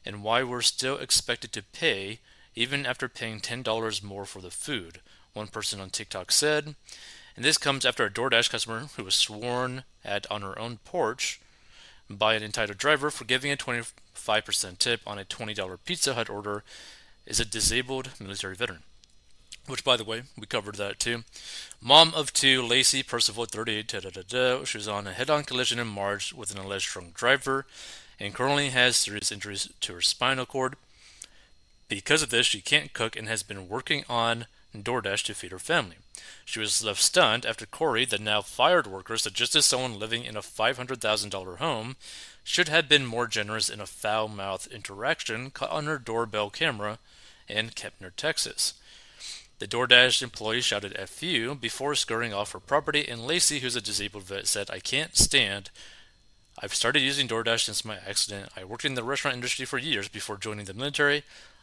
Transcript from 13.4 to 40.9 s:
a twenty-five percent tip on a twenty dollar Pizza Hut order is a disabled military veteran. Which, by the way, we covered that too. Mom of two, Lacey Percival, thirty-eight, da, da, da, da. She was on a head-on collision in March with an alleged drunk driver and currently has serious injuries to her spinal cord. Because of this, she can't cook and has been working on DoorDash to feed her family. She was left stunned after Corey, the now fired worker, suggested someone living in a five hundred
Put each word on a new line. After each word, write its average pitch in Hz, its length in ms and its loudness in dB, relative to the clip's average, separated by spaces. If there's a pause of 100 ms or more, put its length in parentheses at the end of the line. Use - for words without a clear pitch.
a 143 80 0
twenty-five - 880 -2
percent 92 340 -2
tip 117 280 2
on 104 100 -6
a 98 80 -10
twenty 107 300 -8
dollar 92 220 -4
Pizza 160 360 0
Hut 117 160 -2
order 104 340 -4 (600)
is - 140 0
a 117 60 2
disabled 123 760 0
military 98 360 -8
veteran. 98 280 -4 (840)
Which, 131 180 -6
by 127 140 6
the 110 80 -4
way, 113 180 -4 (140)
we 110 100 -14
covered 104 280 -4
that 101 220 -4
too. 120 280 -2 (560)
Mom 160 320 10
of 151 180 0
two, 131 340 6
Lacey 127 380 4
Percival, 117 420 0
thirty-eight, 107 440 -4
da, 104 100 -6
da, 95 120 -8
da, 95 100 -10
da. 127 420 2
She 123 140 -4
was 104 100 -6
on 104 180 -2
a 95 60 -6
head-on 139 320 2
collision 123 340 0
in 120 100 -2
March 101 440 -2
with 107 200 -8
an 98 60 -10
alleged 95 300 -4
drunk 90 280 -10
driver 135 520 4 (500)
and 101 160 -6
currently 143 360 2
has 123 260 6
serious 101 340 0
injuries 101 380 -6 (140)
to - 140 -6
her 87 60 -6
spinal 131 440 2
cord. 131 320 -2 (1120)
Because 143 320 2
of 135 80 -2
this, 120 180 4
she 101 140 0
can't 147 320 2
cook 113 240 -2
and 110 100 -8
has 110 160 -2
been 98 240 -12
working 131 400 -4
on 117 400 0 (260)
DoorDash 104 500 -2
to 107 120 -6
feed - 160 -10
her 92 80 -10
family. 123 380 -2 (480)
She - 160 -6
was 107 200 2
left 107 200 0
stunned 127 440 6
after 113 200 -4
Corey, 131 400 2
the 110 120 -2
now 104 240 2
fired 147 460 4
worker, 95 300 -6
suggested 117 460 2
someone 127 360 2
living 113 240 -4
in 113 140 -8
a 104 40 -4
five 123 360 0
hundred 127 240 -6